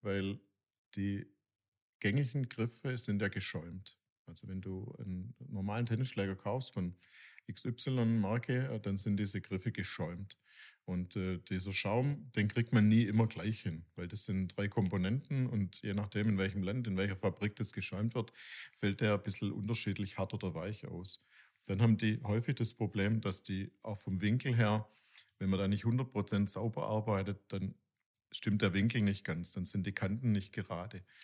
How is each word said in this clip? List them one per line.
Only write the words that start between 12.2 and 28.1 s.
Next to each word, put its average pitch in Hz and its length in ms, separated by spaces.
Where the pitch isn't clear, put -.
den 104 160
kriegt 113 260
man 107 140
nie 110 160
immer 110 240
gleich 107 340
hin, 82 240
weil 87 120
das 107 180
sind 95 320
drei 101 100
Komponenten 104 800
und 101 340
je 101 120
nachdem, 101 360
in 101 80
welchem 95 260
Land, 113 240
in 95 100
welcher 98 180
Fabrik 101 420
das - 160
geschäumt 104 420
wird, 113 160
fällt 101 280
der 107 140
ein 101 80
bisschen 101 280
unterschiedlich 101 640
hart 95 160
oder 95 220
weich 92 320
aus. 90 360
Dann 98 160
haben 113 160
die 110 260
häufig 113 320
das 113 180
Problem, 104 480
dass 98 220
die 95 280
auch 104 140
vom 92 240
Winkel 117 340
her, 110 320
wenn 95 100
man 95 100
da 98 80
nicht 101 180
hundert 123 260
Prozent 101 380
sauber 107 380
arbeitet, 104 520
dann 98 260